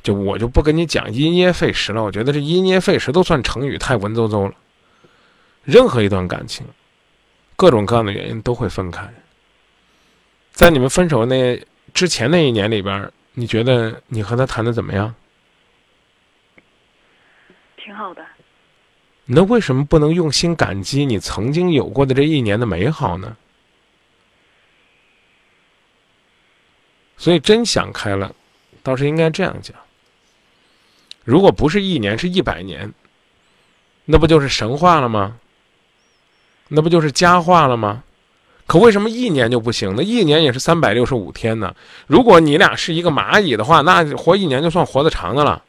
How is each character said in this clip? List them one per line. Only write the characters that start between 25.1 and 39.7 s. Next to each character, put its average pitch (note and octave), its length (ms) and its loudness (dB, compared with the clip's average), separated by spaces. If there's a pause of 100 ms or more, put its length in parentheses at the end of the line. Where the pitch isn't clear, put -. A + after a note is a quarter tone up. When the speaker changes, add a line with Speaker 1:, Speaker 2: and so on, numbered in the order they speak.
Speaker 1:
所 - 160 -2
以 E3+ 80 2
真 A3 240 2
想 G2 300 -4
开 G2+ 220 -6
了， G2 180 -6 (480)
倒 C3 140 -4
是 C#3 100 -4
应 D3+ 100 -2
该 D#3+ 140 2
这 F3+ 140 -4
样 - 180 -6
讲。 - 140 -20 (1500)
如 B2+ 160 2
果 F#3+ 120 6
不 C3 180 0
是 G3 100 -2
一 F#3 200 -2
年， G#2 180 -2
是 F3 100 -6
一 F3+ 140 -2
百 F#2 220 -6
年， F#2+ 280 -12 (1120)
那 D3+ 120 2
不 D3+ 80 0
就 D#3 140 4
是 C#3 100 -2
神 A#2 280 -4
话 E3 220 2
了 B2 80 -2
吗？ G#2+ 300 -4 (1300)
那 D3+ 120 -2
不 E3 80 -2
就 E3+ 100 4
是 D#3 120 0
佳 F3+ 280 2
话 E3 280 4
了 B2 100 0
吗？ G#2+ 260 -6 (640)
可 D#3+ 140 4
为 A3+ 120 8
什 G3+ 80 0
么 G#3+ 100 -2
一 A#3 200 -4
年 B2 220 0
就 B2 80 2
不 A2+ 120 -2